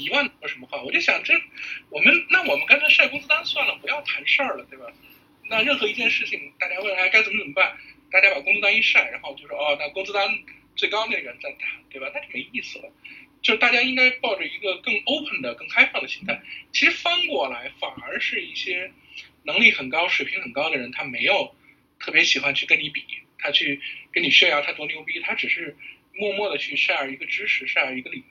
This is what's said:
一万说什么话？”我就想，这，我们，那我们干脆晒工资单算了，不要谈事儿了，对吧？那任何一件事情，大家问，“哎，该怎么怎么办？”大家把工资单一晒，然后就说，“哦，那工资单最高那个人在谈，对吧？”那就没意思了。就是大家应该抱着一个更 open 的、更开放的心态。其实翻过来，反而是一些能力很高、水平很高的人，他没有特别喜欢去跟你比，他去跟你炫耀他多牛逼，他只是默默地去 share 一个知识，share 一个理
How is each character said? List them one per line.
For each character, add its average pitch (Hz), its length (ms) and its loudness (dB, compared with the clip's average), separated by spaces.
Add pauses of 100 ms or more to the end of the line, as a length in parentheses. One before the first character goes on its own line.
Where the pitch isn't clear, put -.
一 160 40 -4
万 269 200 2 (100)
说 - 80 -10
什 - 100 -8
么 254 100 -20
话？” - 160 -8
我 269 80 -6
就 320 100 2
想， - 220 2
这， 311 100 0 (560)
我 - 100 -8
们， 285 140 8 (160)
那 370 100 6 (100)
我 143 60 4
们 277 100 -2
干 285 140 6
脆 302 100 2
晒 294 200 6
工 277 100 -6
资 - 80 -12
单 311 160 2
算 - 240 0
了， - 140 -2
不 - 60 -8
要 294 160 -2
谈 - 220 -6
事 - 160 4
儿 254 160 -2
了， - 120 -14
对 131 100 -20
吧？ 123 60 -16 (640)
那 220 120 2
任 269 160 2
何 214 100 0
一 208 60 -2
件 233 160 -2
事 - 160 0
情， - 140 -6 (200)
大 180 100 -2
家 180 100 -4
问 196 160 -4
，“哎， 185 140 2
该 220 140 6
怎 202 80 -2
么 214 80 -2
怎 - 80 -6
么 139 60 -12
办？” 185 220 2 (340)
大 190 120 6
家 196 120 6
把 - 60 -2
工 - 160 0
资 208 60 0
单 202 120 4
一 220 80 2
晒， - 300 4
然 135 100 -12
后 147 140 -10
就 143 140 -18
说 143 100 -6
，“哦， 147 180 2
那 147 120 -6
工 190 160 -6
资 202 80 -8
单 202 160 2 (480)
最 196 100 2
高 220 200 0
那 233 100 -6
个 - 20 -4
人 123 220 -10
在 143 100 -10
谈， - 80 -20 (300)
对 131 100 -14
吧？” 135 160 -6
那 285 60 -8
就 - 120 -16
没 127 60 -6 (140)
意 247 80 -6
思 - 180 -12
了。 - 100 -16 (520)
就 226 120 2
是 226 60 0
大 247 100 4
家 240 120 4
应 262 140 0
该 254 140 6
抱 247 260 -2
着 175 100 -4
一 - 120 -10
个 190 200 -4
更 240 180 -4 (100)
open 294 360 -4
的、 120 140 -6
更 - 120 -14
开 262 180 4
放 - 160 -2
的 127 60 -6
心 - 180 -8
态。 143 160 -4 (300)
其 - 140 4
实 339 60 6
翻 339 360 0
过 190 220 0
来， 123 300 -10
反 143 120 -6 (100)
而 - 180 -8
是 - 220 -2
一 - 140 -12
些 185 360 -6 (520)
能 165 160 0
力 233 120 10
很 131 180 -6
高、 175 180 2
水 147 180 0
平 - 160 -4
很 123 120 -10
高 147 160 0
的 147 80 0
人， 123 140 -6
他 147 120 -6
没 131 200 -4
有 180 300 2 (460)
特 - 120 -8
别 160 120 4
喜 147 160 2
欢 139 160 0
去 - 100 0
跟 156 140 2
你 151 100 -6
比， - 120 -8 (360)
他 147 140 -2
去 143 280 2 (320)
跟 160 120 0
你 139 60 0
炫 180 200 8
耀 147 120 4
他 170 120 -4
多 156 140 -8
牛 156 160 -8
逼， 170 160 -6
他 208 160 -4
只 - 120 -4
是 - 280 -4 (380)
默 202 200 -2
默 202 160 -2
地 143 80 -2
去 143 180 -6
share 143 340 0
一 135 60 -10
个 - 100 -12
知 131 220 -4
识， - 200 0
share 131 280 0
一 127 60 -4
个 - 80 -14
理 127 220 -10